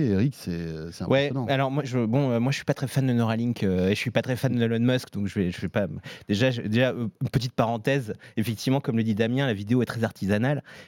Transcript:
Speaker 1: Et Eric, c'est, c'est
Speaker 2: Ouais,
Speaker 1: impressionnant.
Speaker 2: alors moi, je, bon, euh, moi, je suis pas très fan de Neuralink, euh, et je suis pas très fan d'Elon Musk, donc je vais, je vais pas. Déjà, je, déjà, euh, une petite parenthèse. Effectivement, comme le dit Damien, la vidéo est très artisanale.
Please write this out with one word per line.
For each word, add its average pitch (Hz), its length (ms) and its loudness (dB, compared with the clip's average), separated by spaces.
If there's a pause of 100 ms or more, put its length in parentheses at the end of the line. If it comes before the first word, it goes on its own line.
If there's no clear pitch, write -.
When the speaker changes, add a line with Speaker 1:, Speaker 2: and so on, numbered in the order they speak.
Speaker 1:
Et 110 60 2
Eric, 120 220 2
c'est, 82 580 -8
c'est 92 120 -8
Speaker 2:
Ouais, 135 220 4
Speaker 1:
impressionnant. 131 200 -4
Speaker 2:
alors 135 240 2
moi, 139 140 -2
je, 127 140 -2
bon, 120 320 2
euh, 117 100 2
moi, 131 120 2
je - 40 -2
suis - 80 -10
pas - 80 0
très - 160 -2
fan 135 180 0
de 127 60 2
Neuralink, 117 520 0
euh, 92 240 2
et 104 60 4
je - 60 -4
suis - 100 -2
pas 117 120 2
très 127 120 -2
fan 123 220 -2
d'Elon 113 240 2
Musk, 123 320 2
donc 101 140 -4
je 98 120 -4
vais, 90 120 2
je - 100 -8
vais 98 80 -4
pas. 101 180 0 (400)
Déjà, 107 240 4
je, 120 120 -4
déjà, 120 300 2
euh, 110 160 -4 (120)
une 120 80 -6
petite 123 240 -2
parenthèse. 117 640 0 (240)
Effectivement, 117 420 0
comme 113 160 -2
le 113 80 2
dit 110 100 0
Damien, 120 320 0
la 123 60 0
vidéo 107 300 0
est 107 40 0
très 113 180 -4
artisanale. 110 600 0 (240)